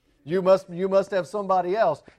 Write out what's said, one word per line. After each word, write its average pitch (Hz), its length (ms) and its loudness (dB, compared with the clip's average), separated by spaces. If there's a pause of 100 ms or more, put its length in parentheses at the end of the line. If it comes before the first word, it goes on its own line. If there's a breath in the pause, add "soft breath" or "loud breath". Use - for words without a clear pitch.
(240)
You 180 180 -2
must, 185 260 2
you 180 220 -6
must 196 220 0
have 180 140 -4
somebody 185 480 -2
else." 196 280 0 (160 soft breath)